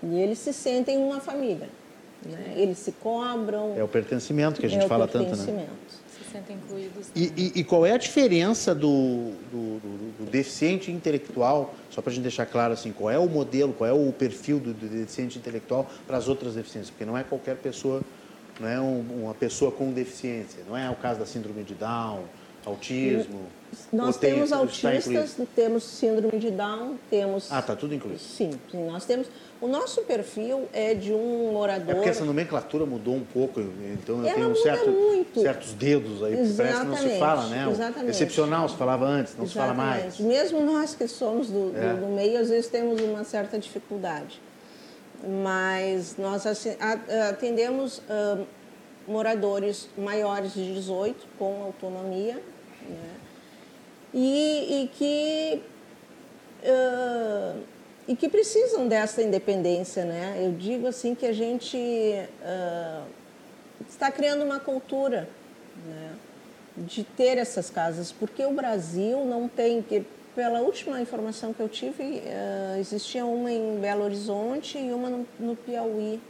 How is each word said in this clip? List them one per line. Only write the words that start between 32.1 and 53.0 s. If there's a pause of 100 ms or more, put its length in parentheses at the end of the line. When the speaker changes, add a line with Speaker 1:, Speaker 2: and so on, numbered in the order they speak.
Speaker 2:
essa
nomenclatura
mudou
um
pouco, (320)
então
eu
Speaker 1:
Ela
Speaker 2:
tenho
um
Speaker 1:
muda
Speaker 2:
certo,
Speaker 1:
muito.
Speaker 2:
certos
dedos
aí,
parece
que
não
se
Speaker 1:
Exatamente,
Speaker 2:
fala,
né?
O
Speaker 1:
exatamente.
Speaker 2:
excepcional
se
falava
antes,
não
se
fala
Speaker 1:
Exatamente.
Speaker 2:
mais.
Speaker 1:
Mesmo
nós
que
somos
do,
do,
Speaker 2:
É.
Speaker 1:
do
meio,
às
vezes
temos
uma
certa
dificuldade. (1000)
Mas
nós
assi-,
a-,
atendemos,
ah, (680)
moradores
maiores
de
dezoito (140)
com
autonomia, (480)
né? (1040)